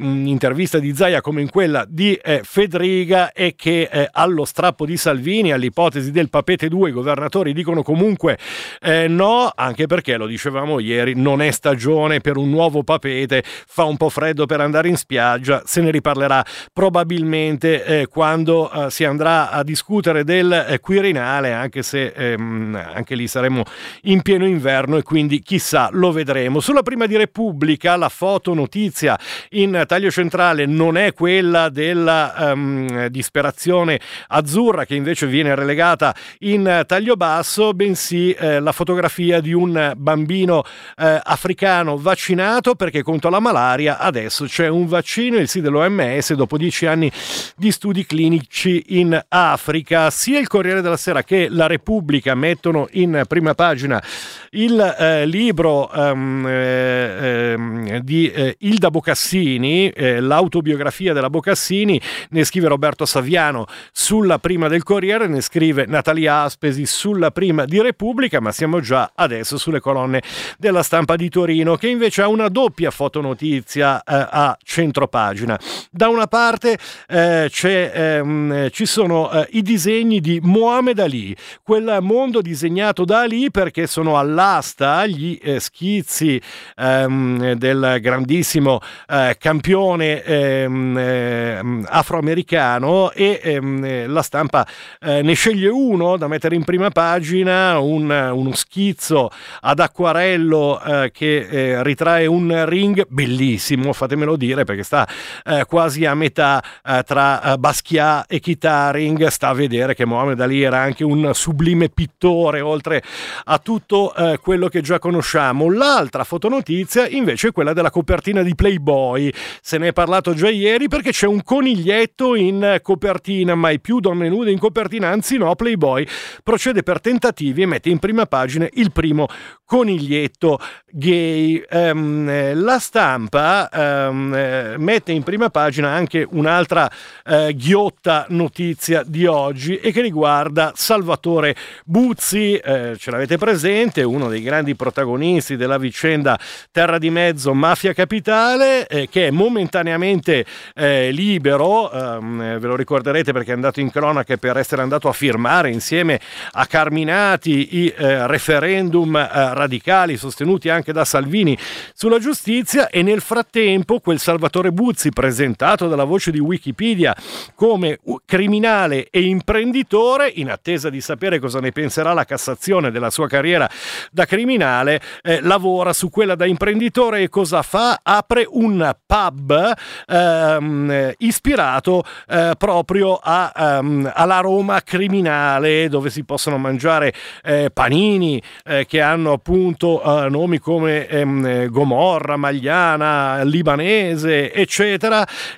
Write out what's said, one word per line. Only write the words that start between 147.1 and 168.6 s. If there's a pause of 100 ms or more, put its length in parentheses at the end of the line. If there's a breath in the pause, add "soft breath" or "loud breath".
Mezzo,
Mafia
Capitale,
eh,
che
è
momentaneamente, (300 loud breath)
eh,
libero.
Ehm,
ve
lo
ricorderete
perché
è
andato
in
cronaca
per
essere
andato
a
firmare
insieme (340 loud breath)
a
Carminati
i,
eh,
referendum,
eh, (320)
radicali
sostenuti
anche
da
Salvini (380 loud breath)
sulla
giustizia,
e
nel
frattempo
quel
Salvatore
Buzzi,
presentato
dalla
voce
di
Wikipedia (400 loud breath)
come
u-,
criminale